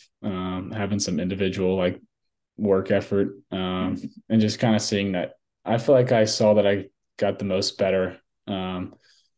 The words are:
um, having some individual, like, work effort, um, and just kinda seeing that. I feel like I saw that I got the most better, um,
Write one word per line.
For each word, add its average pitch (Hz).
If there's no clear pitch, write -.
um, 92
having 101
some 87
individual, 95
like, 90
work 104
effort, 101
um, 92
and 110
just 107
kinda 110
seeing 98
that. 87
I 113
feel 143
like 127
I 113
saw 107
that 104
I 101
got 101
the 104
most 98
better, 92
um, 92